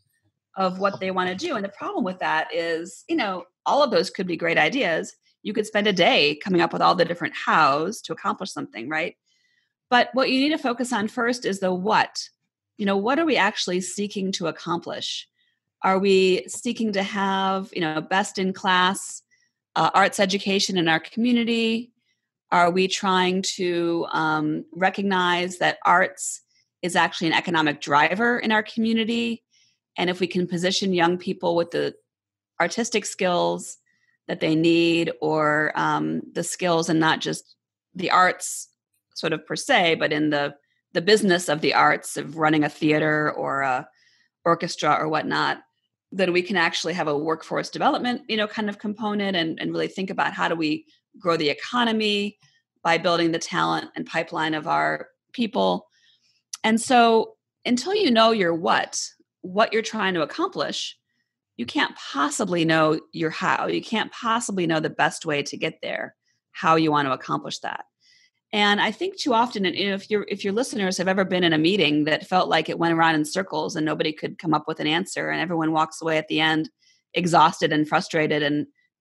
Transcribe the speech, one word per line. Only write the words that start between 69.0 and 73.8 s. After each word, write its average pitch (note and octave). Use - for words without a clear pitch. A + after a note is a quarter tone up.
too C#4
often, A3+
and, F3
you G3+
know, G3
if G3+
your, G#3
if G3
your G3
listeners G#3
have F#3
ever F#3+
been F3+
in E3
a D#3
meeting D#3
that D3+
felt D#3+
like D#3+
it -
went E3+
around E3
in D3+
circles D#3+
and D#3